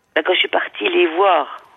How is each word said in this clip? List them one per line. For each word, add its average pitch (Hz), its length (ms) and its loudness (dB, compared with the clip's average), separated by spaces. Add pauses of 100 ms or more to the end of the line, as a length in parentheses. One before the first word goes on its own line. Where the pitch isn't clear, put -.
(160)
Bah, - 100 0
quand - 80 0
je 175 60 0
suis - 80 -2
partie - 420 -4
les 175 260 2
voir, 175 460 2 (140)